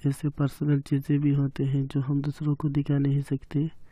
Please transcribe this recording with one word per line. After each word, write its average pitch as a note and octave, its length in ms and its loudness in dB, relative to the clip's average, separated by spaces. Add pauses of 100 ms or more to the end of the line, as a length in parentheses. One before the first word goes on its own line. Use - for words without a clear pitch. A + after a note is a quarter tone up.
ऐसे C#3 220 0
पर्सनल C#3+ 520 0
चीज़ें C#3+ 400 0
भी D3 100 4
होते C#3 340 2
हैं C3+ 220 0
जो C#3 140 -2
हम C#3 220 0
दूसरों D3 320 -2
को D3+ 140 -2
दिखा C#3+ 300 0
नहीं C#3 240 2
सकते। C#3 480 -2 (220)